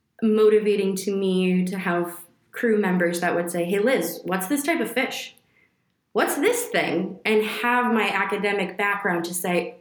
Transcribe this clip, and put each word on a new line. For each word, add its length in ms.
motivating 760
to 180
me 520
to 120
have 400
crew 280
members 420
that 140
would 160
say, 140
"Hey, 140
Liz, 460
what's 220
this 160
type 180
of 100
fish? 440
What's 240
this 320
thing?" 580
And 180
have 480
my 160
academic 680
background 480
to 80
say, 460